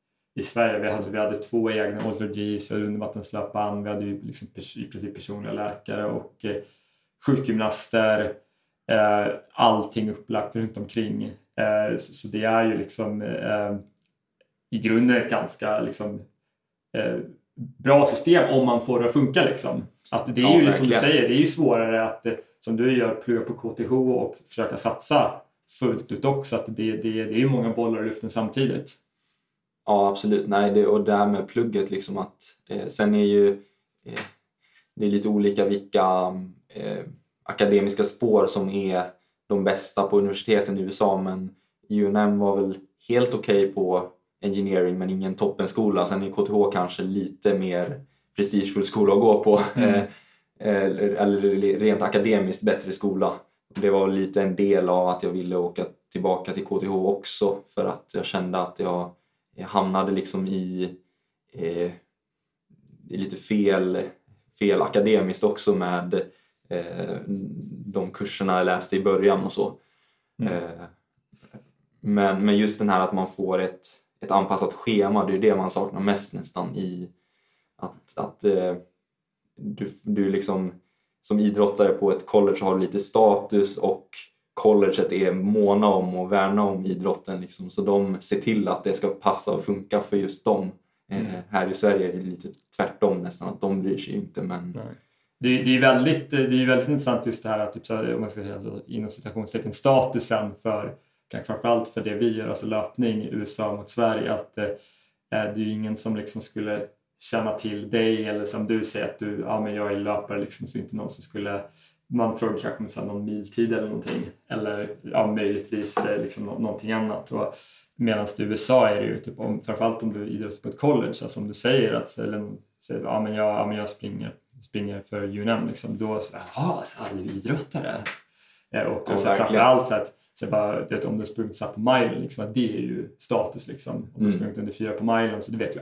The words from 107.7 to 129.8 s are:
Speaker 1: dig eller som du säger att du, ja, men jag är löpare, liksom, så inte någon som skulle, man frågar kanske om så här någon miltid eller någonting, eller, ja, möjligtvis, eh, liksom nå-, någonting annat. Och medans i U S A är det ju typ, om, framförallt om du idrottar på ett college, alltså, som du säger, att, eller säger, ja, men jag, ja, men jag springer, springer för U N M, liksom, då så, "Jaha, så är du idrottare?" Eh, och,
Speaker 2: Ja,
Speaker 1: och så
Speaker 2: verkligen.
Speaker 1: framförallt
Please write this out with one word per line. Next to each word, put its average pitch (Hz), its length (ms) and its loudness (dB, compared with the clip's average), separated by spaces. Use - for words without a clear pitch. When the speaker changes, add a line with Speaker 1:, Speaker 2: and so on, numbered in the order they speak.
Speaker 1:
dig 113 340 2
eller 104 200 -4
som 107 220 -4
du 107 180 0
säger 107 220 -4
att - 120 -10
du, 104 220 -6
ja, 107 200 -2
men 104 140 -4
jag 104 180 -4
är 101 80 -2
löpare, 104 400 -4
liksom, - 260 -8
så - 120 -8
inte 107 180 -8
någon 104 140 -8
som - 120 -10
skulle, 101 380 -6
man 113 300 0
frågar 110 220 -2
kanske - 240 -8
om 104 60 -8
så 110 120 -10
här 98 60 -6
någon 101 180 -6
miltid 107 480 -2
eller 113 140 -2
någonting, - 360 -6
eller, 104 420 -6
ja, 113 240 0
möjligtvis, 104 720 -2
eh, 104 260 -2
liksom 104 240 -8
nå-, 104 120 -10
någonting 110 340 -4
annat. 110 400 -4
Och - 220 -4
medans 107 440 0
i - 20 0
U 104 100 -2
S 110 180 0
A 120 180 8
är 104 120 0
det 104 60 -2
ju 113 120 -4
typ, - 220 -14
om, 107 220 -4
framförallt 113 400 -2
om 110 100 -4
du 101 160 -8
idrottar 101 340 -8
på 117 60 -10
ett - 100 -12
college, 139 300 2
alltså, - 200 -8
som 104 200 -8
du 107 60 -8
säger, 120 380 2
att, 113 260 -6
eller 104 320 -6
säger, - 200 -8
ja, 110 160 -2
men 107 140 -4
jag, 107 200 2
ja, 107 120 0
men 104 100 -4
jag 104 120 -4
springer, 107 460 -10
springer 101 380 -6
för 101 220 -8
U 101 200 -6
N 110 60 -2
M, 117 180 2
liksom, 113 320 -6
då 107 220 -2
så, - 160 -10
"Jaha, 151 300 -2
så - 200 -10
är 98 180 -8
du 92 100 -8
idrottare?" 98 640 -4
Eh, - 80 0
och, - 240 -4
Speaker 2:
Ja, - 60 -2
Speaker 1:
och - 60 0
så 95 100 0
Speaker 2:
verkligen. 98 80 4
Speaker 1:
framförallt 113 500 6